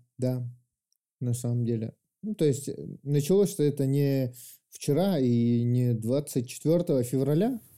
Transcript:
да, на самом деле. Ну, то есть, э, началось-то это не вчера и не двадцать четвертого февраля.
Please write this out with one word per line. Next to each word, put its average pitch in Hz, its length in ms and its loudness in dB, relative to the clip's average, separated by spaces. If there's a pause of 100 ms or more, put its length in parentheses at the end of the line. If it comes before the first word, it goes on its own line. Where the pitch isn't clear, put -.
(180)
да, 127 260 -2 (760)
на 123 140 -2
самом 120 320 -2
деле. 113 300 -2 (280)
Ну, 208 120 -6
то 160 100 0
есть, 139 240 0
э, - 60 -8 (280)
началось-то 151 600 2
это 143 240 0
не 135 460 2 (360)
вчера 170 500 0
и 120 440 2
не 123 300 2
двадцать 120 560 -2
четвертого 160 540 0
февраля. 151 560 0 (180)